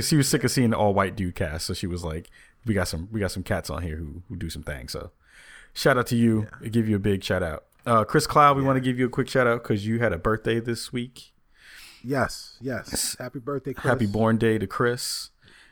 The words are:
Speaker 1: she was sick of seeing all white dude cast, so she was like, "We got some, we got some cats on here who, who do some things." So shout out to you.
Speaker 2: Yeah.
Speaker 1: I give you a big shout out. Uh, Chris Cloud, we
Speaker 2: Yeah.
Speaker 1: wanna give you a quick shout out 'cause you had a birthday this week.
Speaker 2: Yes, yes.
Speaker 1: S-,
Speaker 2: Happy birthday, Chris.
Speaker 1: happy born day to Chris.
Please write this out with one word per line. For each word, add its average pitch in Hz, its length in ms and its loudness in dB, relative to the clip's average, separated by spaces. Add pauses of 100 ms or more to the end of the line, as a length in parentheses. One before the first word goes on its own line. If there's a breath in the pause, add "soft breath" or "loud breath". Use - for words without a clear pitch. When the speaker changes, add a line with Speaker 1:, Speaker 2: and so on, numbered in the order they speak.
Speaker 1:
she 165 80 4
was 139 140 6
sick 147 160 2
of 120 60 2
seeing 120 220 2
all 101 200 2
white 98 240 0
dude 90 180 -4
cast, 82 320 -4
so 98 60 -4
she 92 140 -6
was 85 180 -6
like, 80 240 -8 (360 soft breath)
"We 113 80 0
got 92 140 2
some, 90 240 -6
we 110 80 -4
got 92 120 -2
some 92 120 -8
cats 92 260 -4
on 76 140 -6
here 80 140 -6
who, 80 320 -10
who - 80 -10
do 85 120 -6
some 76 140 -12
things." - 300 -10
So - 180 -10 (640 loud breath)
shout 139 240 4
out 120 100 0
to 123 80 0
you. 113 280 4 (180)
Speaker 2:
Yeah. - 60 -10
Speaker 1:
I - 20 -8
give 110 180 2
you 107 80 2
a 98 40 2
big 98 240 0
shout 92 200 0
out. 78 220 -6 (200)
Uh, 117 180 4
Chris 110 240 2
Cloud, 143 280 6
we 135 80 2
Speaker 2:
Yeah. 135 40 2
Speaker 1:
wanna 131 140 4
give 127 180 0
you 127 60 4
a 117 40 0
quick 120 180 -2
shout 127 200 4
out 117 160 2
'cause 104 220 0
you 113 140 0
had 113 140 2
a 82 40 -4
birthday 113 420 0
this 117 340 -6
week. 123 400 -10 (680 loud breath)
Speaker 2:
Yes, - 580 -4
yes. 117 320 -8
Speaker 1:
S-, - 260 -4
Speaker 2:
Happy 131 200 -10
birthday, 135 340 -6
Chris. - 160 -12
Speaker 1:
happy 120 160 2
born 110 320 4
day 110 200 4
to 104 100 -2
Chris. - 640 -2 (400 soft breath)